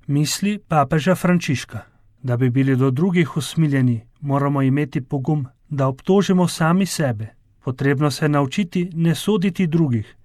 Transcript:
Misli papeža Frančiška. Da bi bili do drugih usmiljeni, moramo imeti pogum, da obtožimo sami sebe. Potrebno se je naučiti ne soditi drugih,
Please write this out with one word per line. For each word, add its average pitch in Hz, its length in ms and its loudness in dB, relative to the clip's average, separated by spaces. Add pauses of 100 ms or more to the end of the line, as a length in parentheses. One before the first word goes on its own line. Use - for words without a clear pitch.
Misli 156 520 -2 (100)
papeža 156 460 2
Frančiška. 170 640 -2 (440)
Da 120 140 -2
bi 127 140 2
bili 131 260 2
do 131 140 2
drugih 170 460 0
usmiljeni, 135 640 0 (200)
moramo 139 420 -2
imeti 139 380 0
pogum, 139 460 -4 (220)
da 135 180 -2
obtožimo 180 640 2
sami 175 380 0
sebe. 117 400 -4 (380)
Potrebno 139 460 0
se - 140 -4
je 151 40 2
naučiti 170 680 -2
ne 165 200 2
soditi 190 520 0
drugih, 147 580 0